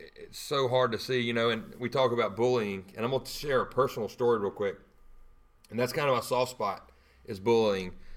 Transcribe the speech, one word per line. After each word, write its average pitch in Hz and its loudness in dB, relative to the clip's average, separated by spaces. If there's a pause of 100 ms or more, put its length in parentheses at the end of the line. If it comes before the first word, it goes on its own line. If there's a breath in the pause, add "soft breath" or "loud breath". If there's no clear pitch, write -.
(160)
it's - -18
so 139 0
hard 127 4
to 107 -2
see, 131 0
you 120 0
know, 117 2
and 113 -4
we 123 -4
talk 131 4
about 110 0
bullying, 107 2 (120)
and 110 -4
I'm 127 -2
gonna 131 -2
share 135 -2
a 123 -2
personal 123 0
story 120 2
real 98 -2
quick. 98 -4 (920)
And 110 -6
that's 123 0
kind 147 0
of 127 4
my 117 0
soft 123 0
spot 101 -6 (340 soft breath)
is 101 -10
bullying, 101 2 (240 soft breath)